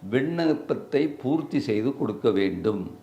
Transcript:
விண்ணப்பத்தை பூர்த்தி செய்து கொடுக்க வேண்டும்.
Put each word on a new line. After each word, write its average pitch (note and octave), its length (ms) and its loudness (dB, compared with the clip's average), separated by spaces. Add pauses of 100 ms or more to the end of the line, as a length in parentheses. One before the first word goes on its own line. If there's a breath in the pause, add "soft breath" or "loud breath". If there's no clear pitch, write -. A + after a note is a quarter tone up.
(100)
விண்ணப்பத்தை D3+ 960 0
பூர்த்தி D3 520 -2
செய்து A2+ 380 0
கொடுக்க A2 340 0
வேண்டும். F#2+ 720 0